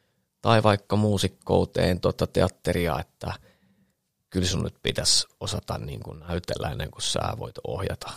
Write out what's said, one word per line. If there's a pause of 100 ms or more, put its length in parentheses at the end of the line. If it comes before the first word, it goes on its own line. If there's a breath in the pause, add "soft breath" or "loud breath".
(420)
tai
vaikka
muusikkouteen
tota
teatteria,
että (960)
kyllä
sun
nyt
pitäisi (120)
osata
niin
kuin
näytellä
ennen
kuin
sä (200)
voit (120)
ohjata.